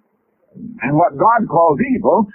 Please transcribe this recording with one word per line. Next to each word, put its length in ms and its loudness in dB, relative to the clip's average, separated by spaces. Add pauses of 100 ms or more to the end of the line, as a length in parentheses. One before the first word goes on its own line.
(800)
And 160 -2
what 160 2
God 320 0
calls 320 2 (160)
evil, 420 0